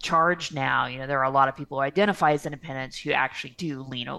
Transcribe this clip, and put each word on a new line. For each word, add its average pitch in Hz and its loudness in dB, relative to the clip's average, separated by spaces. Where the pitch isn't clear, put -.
charged 170 2
now. 131 0
You 127 -8
know, 131 -8
there 139 0
are 131 4
a 135 2
lot 135 6
of 135 -4
people 139 -8
who 135 0
identify 170 4
as 147 0
independents 139 -8
who 143 -2
actually 135 -2
do 147 -6
lean, 127 -8